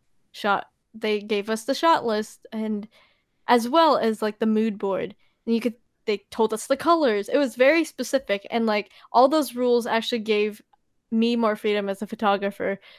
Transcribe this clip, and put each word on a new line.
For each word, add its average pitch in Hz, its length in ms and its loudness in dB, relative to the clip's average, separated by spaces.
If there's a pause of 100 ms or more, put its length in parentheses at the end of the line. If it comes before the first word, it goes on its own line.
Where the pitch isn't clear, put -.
(320)
shot, - 340 -2 (280)
they 214 280 -2
gave 208 280 -4
us 220 140 -4
the 277 120 -2
shot 330 300 2
list 214 460 -4
and 220 360 -6 (600)
as 240 220 2
well 311 280 4
as, 220 240 -2
like, 214 180 -4
the 226 80 0
mood 220 320 0
board. 190 360 -4 (300)
And 233 100 0
you 226 60 0
could, 233 140 -4 (300)
they 208 260 -2
told 220 220 0
us 220 140 -6
the 277 100 0
colors. 269 520 2
It - 80 2
was 277 180 0
very 285 280 4
specific. 254 680 -4
And, 233 140 0
like, 208 260 -2 (200)
all 262 180 6
those 262 260 0
rules 240 320 2
actually 226 320 -2
gave 208 420 -2 (500)
me 233 240 0
more 226 200 0
freedom 208 340 -2
as 196 120 -6
a 208 60 -8
photographer 196 720 -2 (200)